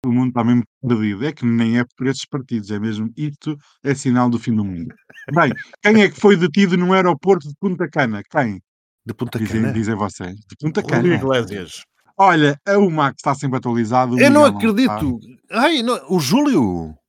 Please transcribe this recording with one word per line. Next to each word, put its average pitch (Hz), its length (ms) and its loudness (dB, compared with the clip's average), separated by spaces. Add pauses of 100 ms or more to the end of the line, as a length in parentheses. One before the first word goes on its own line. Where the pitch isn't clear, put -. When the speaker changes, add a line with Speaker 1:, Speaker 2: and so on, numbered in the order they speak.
Speaker 1:
o 127 80 -2
mundo 127 180 0
está 120 140 -2
mesmo 120 200 2 (180)
perdido." 110 440 -2
É 151 60 -4
que 143 140 -10
nem 117 320 0
é 123 80 0 (100)
por 127 120 -6
esses 135 180 -6
partidos, 117 460 -8
é 104 80 -6
mesmo, 110 360 -6
isto 151 400 -8 (280)
é 139 100 -2
sinal 123 380 0
do 117 80 -2
fim 117 160 -4
do 104 100 -2
mundo. 90 280 -10 (380)
Bem, 147 200 2 (320)
quem 214 180 6
é 190 80 4
que 143 100 -10
foi 202 160 6
detido 180 400 2
no 180 160 2
aeroporto 180 560 0
de 147 120 -16
Punta 180 280 -4
Cana? 117 440 -4
Quem? 113 280 -2 (460)
Speaker 2:
De 113 80 -10
Punta 120 260 -8
Speaker 1:
Dizem, 110 220 -2
Speaker 2:
Cana? 113 120 -2
Speaker 1:
dizem 113 220 -2
vocês. 95 400 -8
De 107 240 -20
Punta 165 220 -4
Speaker 3:
Julio 180 200 -2
Speaker 1:
Cana. 175 140 2
Speaker 3:
Iglesias. 104 680 -4 (360)
Speaker 1:
Olha, 156 500 4
é 202 100 2
o 202 140 4
Max 143 280 0
está 143 140 -2
sempre 135 240 -4
atualizado, 120 580 0
o 127 40 0
Speaker 2:
Eu 262 100 6
não 285 240 6
Speaker 1:
Miguel 220 200 0
não 196 60 0
está. 254 180 0
Speaker 2:
acredito. 127 220 -4 (300)
Ai, 262 320 0
não, 233 160 -2 (120)
o 185 100 2
Júlio? 127 720 0 (160)